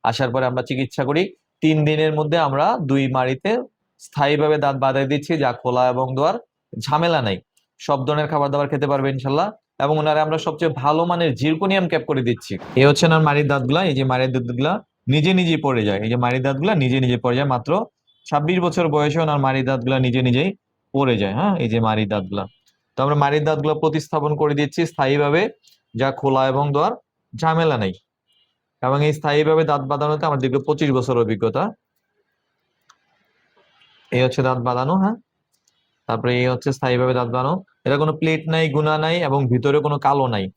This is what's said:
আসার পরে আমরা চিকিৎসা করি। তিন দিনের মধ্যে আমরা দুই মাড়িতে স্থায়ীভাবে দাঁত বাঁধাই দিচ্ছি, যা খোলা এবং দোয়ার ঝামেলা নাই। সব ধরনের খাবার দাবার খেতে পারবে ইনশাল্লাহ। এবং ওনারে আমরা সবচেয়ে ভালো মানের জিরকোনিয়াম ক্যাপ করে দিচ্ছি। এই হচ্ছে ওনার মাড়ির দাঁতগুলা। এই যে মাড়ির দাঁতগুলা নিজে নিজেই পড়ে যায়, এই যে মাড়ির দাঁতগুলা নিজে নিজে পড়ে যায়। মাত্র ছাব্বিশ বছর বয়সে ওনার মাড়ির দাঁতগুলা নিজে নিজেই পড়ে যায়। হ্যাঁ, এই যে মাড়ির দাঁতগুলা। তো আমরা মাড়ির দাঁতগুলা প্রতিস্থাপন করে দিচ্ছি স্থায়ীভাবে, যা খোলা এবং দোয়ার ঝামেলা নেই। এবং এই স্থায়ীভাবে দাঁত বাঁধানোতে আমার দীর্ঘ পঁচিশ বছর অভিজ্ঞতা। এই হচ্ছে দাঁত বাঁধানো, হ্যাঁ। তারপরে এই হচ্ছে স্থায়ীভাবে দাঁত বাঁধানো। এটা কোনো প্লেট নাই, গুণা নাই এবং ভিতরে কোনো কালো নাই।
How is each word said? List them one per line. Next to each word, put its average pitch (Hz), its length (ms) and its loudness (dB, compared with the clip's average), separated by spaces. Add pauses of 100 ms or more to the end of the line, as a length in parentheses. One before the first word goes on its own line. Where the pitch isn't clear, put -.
আসার 117 280 -2
পরে 131 140 0
আমরা 127 160 -2
চিকিৎসা 131 440 -4
করি। 151 300 -2 (260)
তিন 156 240 2
দিনের 156 280 0
মধ্যে 151 240 0
আমরা 156 440 0
দুই 135 300 0
মাড়িতে 131 500 -2 (380)
স্থায়ীভাবে 147 580 2
দাঁত 139 180 0
বাঁধাই 135 320 0
দিচ্ছি, 147 300 -2
যা 131 160 0
খোলা 127 340 0
এবং 127 280 -2
দোয়ার 160 200 0 (440)
ঝামেলা 156 420 0
নাই। 101 160 -2 (420)
সব 131 260 -2
ধরনের 151 220 0
খাবার 143 240 0
দাবার 143 180 -2
খেতে 143 180 -2
পারবে 139 220 0
ইনশাল্লাহ। 135 420 -2 (280)
এবং 147 180 2
ওনারে 151 220 2
আমরা 156 180 0
সবচেয়ে 156 380 -2
ভালো 151 300 0
মানের 170 300 0
জিরকোনিয়াম 175 520 0
ক্যাপ 156 200 0
করে 135 140 0
দিচ্ছি। 113 360 -4 (180)
এই 131 100 6
হচ্ছে 143 200 4
ওনার 160 160 4
মাড়ির 147 260 2
দাঁতগুলা। 139 360 0
এই 156 120 0
যে 135 80 0
মাড়ির 127 280 0
দাঁতগুলা 127 520 -2 (240)
নিজে 151 260 2
নিজেই 170 240 2
পড়ে 131 280 0
যায়, 101 140 0
এই 110 100 -4
যে 120 60 0
মাড়ির 123 280 0
দাঁতগুলা 139 320 0
নিজে 131 240 2
নিজে 123 180 2
পড়ে 123 180 0
যায়। 143 120 0
মাত্র 139 380 -2 (400)
ছাব্বিশ 156 340 0
বছর 175 280 0
বয়সে 151 320 0
ওনার 151 200 0
মাড়ির 135 260 0
দাঁতগুলা 131 340 0
নিজে 127 220 0
নিজেই 127 340 0 (380)
পড়ে 135 240 2
যায়। 98 160 -2
হ্যাঁ, 185 220 0
এই 123 140 -2
যে 113 100 0
মাড়ির 110 300 0
দাঁতগুলা। 98 380 -4 (480)
তো 135 80 0
আমরা 147 120 2
মাড়ির 147 280 2
দাঁতগুলা 151 300 0
প্রতিস্থাপন 151 640 -2
করে 147 200 0
দিচ্ছি 147 300 0
স্থায়ীভাবে, 147 640 0 (460)
যা 135 160 0
খোলা 135 360 0
এবং 143 240 0
দোয়ার 156 200 0 (440)
ঝামেলা 160 420 2
নেই। 98 160 -2 (880)
এবং 139 240 0
এই 151 80 0
স্থায়ীভাবে 151 500 2
দাঁত 143 180 0
বাঁধানোতে 147 440 -2
আমার 143 140 0
দীর্ঘ 135 260 0
পঁচিশ 151 260 0
বছর 127 260 0
অভিজ্ঞতা। 113 540 0 (2500)
এই 123 120 2
হচ্ছে 127 200 0
দাঁত 131 140 2
বাঁধানো, 127 380 -2
হ্যাঁ। 196 200 0 (920)
তারপরে 120 320 0
এই 123 80 2
হচ্ছে 127 260 -2
স্থায়ীভাবে 127 400 0
দাঁত 123 140 -2
বাঁধানো। 131 360 -2 (220)
এটা 139 120 2
কোনো 151 160 0
প্লেট 156 340 -2
নাই, 160 220 0
গুণা 151 280 0
নাই 165 260 -2
এবং 139 240 0
ভিতরে 139 320 2
কোনো 147 200 -2
কালো 139 280 0
নাই। 98 300 -4